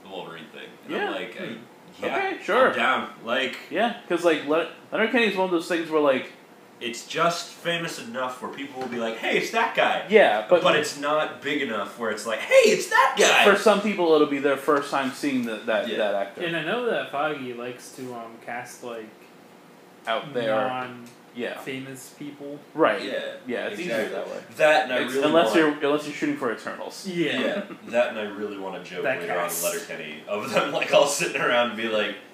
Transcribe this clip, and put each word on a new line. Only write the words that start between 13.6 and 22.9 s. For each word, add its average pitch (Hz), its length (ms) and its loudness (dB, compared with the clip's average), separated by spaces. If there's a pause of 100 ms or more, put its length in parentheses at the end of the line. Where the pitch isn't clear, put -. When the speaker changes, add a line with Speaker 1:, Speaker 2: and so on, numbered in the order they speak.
Speaker 2:
people, 180 320 4
it'll 147 140 6
be 143 100 -2
their 139 200 2
first 143 340 0
time 135 200 0
seeing 131 340 -2
the, 110 100 -4 (100)
that, 107 220 0
Speaker 1:
Yeah. 107 100 -4
Speaker 2:
that 104 180 2
actor. 98 280 -4
Speaker 3:
And 170 120 -4
I 160 80 -4
know 226 220 -2
that 151 260 -2
Foggy 139 440 -4
likes 123 380 -12
to, 127 200 -12
um, 113 200 -12 (120)
cast, 120 380 -12
like, 113 260 -12 (960)
Speaker 2:
Out 113 300 -2
there. 113 200 0
Speaker 3:
non 123 500 -4 (300)
Speaker 2:
Yeah. 113 240 -6
Speaker 3:
famous 131 580 -12
people. 143 420 -12 (160)
Speaker 2:
Right. 113 260 2